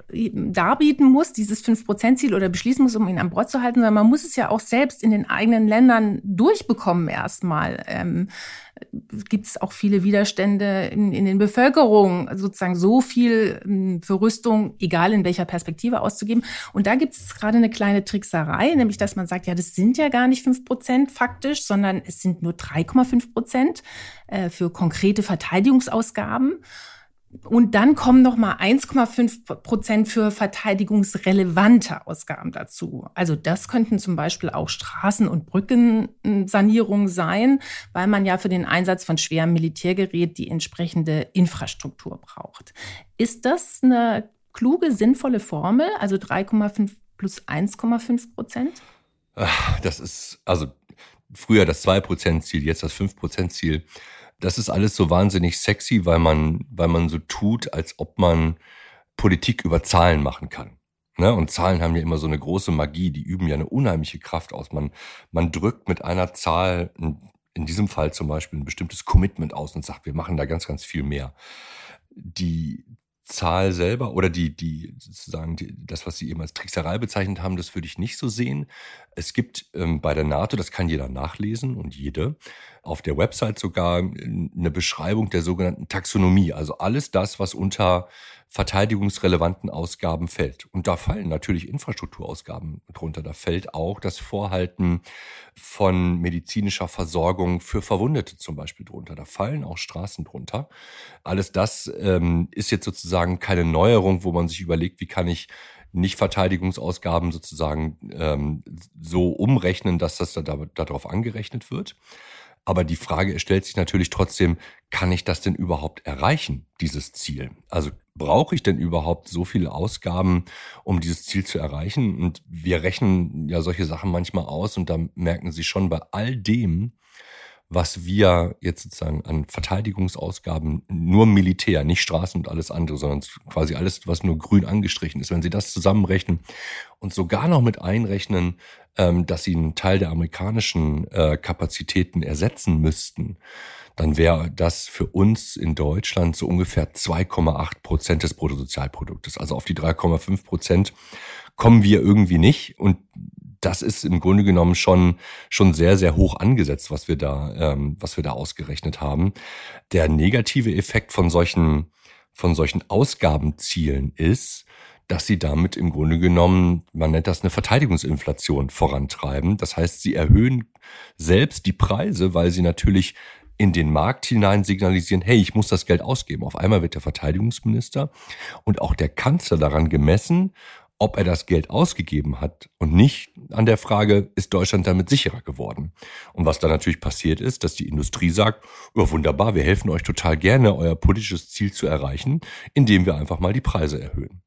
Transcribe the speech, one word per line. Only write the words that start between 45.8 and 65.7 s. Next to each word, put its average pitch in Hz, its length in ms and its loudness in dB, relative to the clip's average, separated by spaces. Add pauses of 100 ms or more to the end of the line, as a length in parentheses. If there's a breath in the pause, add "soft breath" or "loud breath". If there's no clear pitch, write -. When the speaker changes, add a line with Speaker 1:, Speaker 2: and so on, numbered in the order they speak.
Speaker 1:
Also 196 180 -2
drei 190 260 -4
Komma 208 280 0
fünf 202 260 -2 (220)
plus - 300 -8
eins 185 280 -2
Komma 233 220 0
fünf 240 360 -4
Prozent? 254 460 -8 (540 soft breath)
Speaker 2:
Ah, 98 140 -4 (340 loud breath)
das 87 180 -4
ist, - 460 -14
also 78 220 0 (640 soft breath)
früher 107 320 4
das 78 160 -2
zwei 95 180 4
Prozent 82 440 -2
Ziel, 76 200 -4
jetzt 80 180 -2
das 80 120 -6
fünf 98 200 -4
Prozent 90 380 -6
Ziel. 78 320 -4 (540 loud breath)
Das 92 200 -2
ist 117 100 -4
alles 101 260 0
so 90 140 2
wahnsinnig 90 500 2
sexy, 104 460 0
weil 85 140 4
man, 78 520 2
weil 85 180 0
man 85 200 2
so 78 80 -6
tut, 107 560 -4
als - 260 -8
ob - 200 -10
man 82 400 2 (580 soft breath)
Politik - 480 0
über 82 180 0
Zahlen 85 400 4
machen 69 280 -6
kann. - 260 -16 (400)
Ne? 95 160 4
Und 87 180 0
Zahlen 90 300 0
haben 82 160 0
ja 82 60 -2
immer 82 160 -2
so 76 80 -6
eine 78 120 -2
große 85 320 -4
Magie, 78 400 -2
die 71 120 -8
üben 90 260 -4
ja 76 60 0
eine 73 100 -2
unheimliche 95 540 -2
Kraft - 340 -10
aus. 80 200 -12
Man, 73 180 -6 (400 loud breath)
man 85 220 -2
drückt 85 360 -4